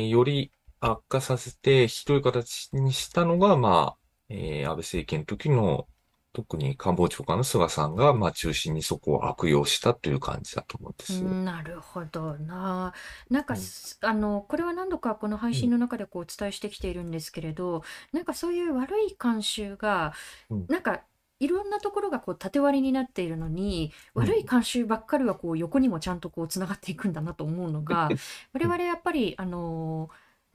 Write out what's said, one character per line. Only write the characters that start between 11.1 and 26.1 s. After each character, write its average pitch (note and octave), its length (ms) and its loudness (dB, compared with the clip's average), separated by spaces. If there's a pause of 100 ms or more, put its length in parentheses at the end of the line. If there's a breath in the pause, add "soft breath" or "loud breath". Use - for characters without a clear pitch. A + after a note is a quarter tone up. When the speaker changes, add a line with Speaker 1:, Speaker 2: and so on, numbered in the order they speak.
Speaker 2:
う F#3 40 -2
ん、 F#3 180 -2
な E3+ 160 -6
る E3 180 -12
ほ E3+ 260 -12
ど D#3 340 -6
な。 F#3 520 -4 (380 loud breath)
な C#4 120 2
ん - 20 -4
か、 B3+ 100 -4
Speaker 1:
う G3+ 40 -4
ん。 - 20 -6
Speaker 2:
す-、 - 420 -12
あ A3 120 2
の、 G#3 360 0
こ D4+ 80 -2
れ E4 60 0
は F4 100 -2
何 F#4 160 -4
度 F4 80 -2
か A3 160 -2
こ G#3+ 140 -6
の G#3+ 100 -2
配 A#3 160 -2
信 A#3+ 160 2
の A#3+ 80 4
中 B3 180 0
で G#3 120 -8
こ F3 140 -10
う - 20 -8
お - 20 -10
伝 G3+ 240 -6
え - 20 -10
し - 80 -10
て G#3 120 -8
き - 80 -16
て F#3+ 100 -4
い F3 60 -4
る F3+ 80 -8
ん E3+ 80 -8
で E3 80 -4
す - 120 -12
け E3+ 100 -10
れ D#3+ 120 -6
ど、 F3+ 240 -4
Speaker 1:
う - 20 -4
ん。 - 20 -16 (320 loud breath)
Speaker 2:
な E4 80 0
ん E4+ 40 -8
か - 80 -4
そ E4+ 160 -4
う F4 40 0
い F4 100 0
う D#4+ 120 0
悪 C#4 280 0
い G4+ 120 -2
慣 A3 280 0
習 G3+ 320 -6
が、 F3 380 0 (360 loud breath)
Speaker 1:
う G#2+ 60 -4
ん。 F#2 140 -4
Speaker 2:
な E4+ 100 2
ん - 20 -18
か - 220 -2 (360)
い C#4 80 0
ろ F#4 160 2
ん G4+ 60 -6
な G#4 100 -2
と G#4 120 -4
こ G4+ 100 -2
ろ G4 80 -2
が C#4+ 100 -4
こ - 120 -8
う F3 40 -4
縦 G3 240 -2
割 C#4+ 180 4
り C4+ 40 2
に C4 120 2
な C4 100 2
っ - 80 -8
て F#3+ 100 -6
い E3+ 80 -2
る D#3+ 80 -4
の D#3+ 100 -6
に、 E3+ 440 -2 (240 loud breath)
Speaker 1:
う - 80 2
ん。 - 0 -
Speaker 2:
悪 G#4 160 4
い - 40 -6
慣 A#3+ 200 4
習 A#3+ 240 -2
ば A3 80 2
っ A3 100 -8
か D4 140 2
り C4 60 2
は F#3+ 100 2
こ E3+ 160 -6
う D#3+ 80 -2
横 E3+ 180 0
に C4 100 6
も F3 120 0
ち - 80 -8
ゃ F3+ 80 -2